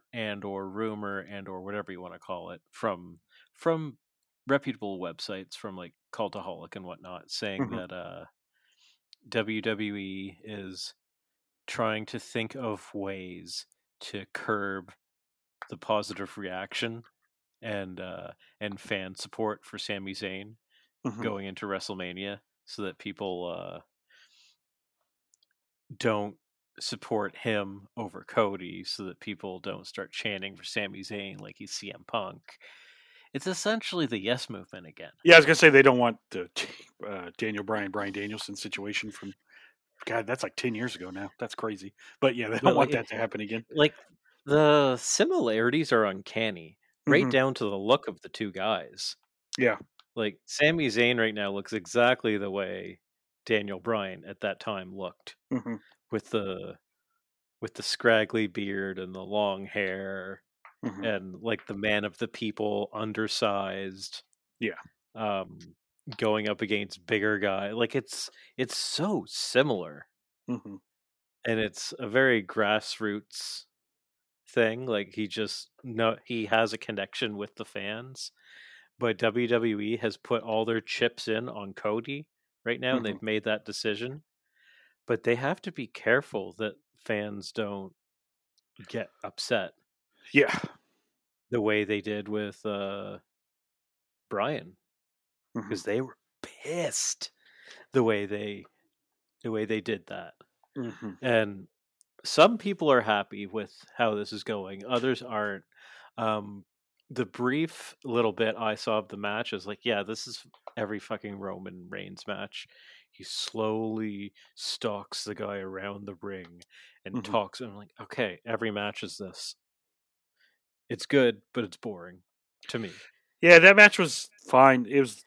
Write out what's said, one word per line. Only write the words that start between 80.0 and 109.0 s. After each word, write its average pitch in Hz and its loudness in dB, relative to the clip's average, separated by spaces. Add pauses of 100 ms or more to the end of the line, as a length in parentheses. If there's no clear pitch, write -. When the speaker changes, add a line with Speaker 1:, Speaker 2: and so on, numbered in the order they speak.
Speaker 1:
put 113 -2
all 110 0
their 113 0
chips - -2
in 113 -2
on 101 -10
Cody 117 -4 (360)
right 120 -2
now, 127 2
and 120 -4
Speaker 2:
Mm-hmm. 104 -2
Speaker 1:
they've 104 -12
made 107 0
that 107 -2
decision. 113 -6 (840)
But 120 0
they 120 4
have 139 -2
to 185 -8
be 127 -10
careful 110 0
that 107 -4 (280)
fans 104 -6
don't 101 -6 (920)
get 113 -8 (140)
upset 95 -2 (600)
Speaker 2:
Yeah. - 4 (920)
Speaker 1:
the 120 0
way 107 2
they 104 -2
did 104 -6
with, 104 -6
uh, 101 -6 (1080)
Bryan. 131 -2 (800)
Speaker 2:
Mm-hmm. 107 -6
Speaker 1:
'Cause 98 -4
they 113 0
were 131 -10 (240)
pissed - -4 (640)
the 131 6
way 104 2
they, 101 -6 (800)
the 117 -4
way 110 0
they 110 0
did 98 -4
that. 92 -12 (440)
Speaker 2:
Mm-hmm. 113 -8 (100)
Speaker 1:
And 107 2 (580)
some 208 8
people 175 2
are 123 8
happy 104 0
with 101 -8 (220)
how 110 4
this 104 -4
is 104 -8
going, 98 -8
others 123 0
aren't. 104 -4 (540)
Um, 104 -2 (440)
the 123 -2
brief 131 -2
little 117 2
bit 110 0
I 107 0
saw 107 0
of 107 -2